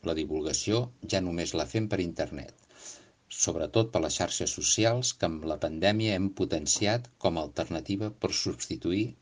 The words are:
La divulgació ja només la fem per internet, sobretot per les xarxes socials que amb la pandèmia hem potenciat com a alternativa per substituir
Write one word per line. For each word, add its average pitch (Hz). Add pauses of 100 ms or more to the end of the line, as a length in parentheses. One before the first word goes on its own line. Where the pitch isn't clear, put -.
La 82
divulgació 78 (200)
ja 95
només 85
la 78
fem 110
per 98
internet, 78 (760)
sobretot 95
per 85
les 78
xarxes -
socials 117
que -
amb 80
la 80
pandèmia 98
hem 98
potenciat 98
com 85
a 78
alternativa 87
per -
substituir - (180)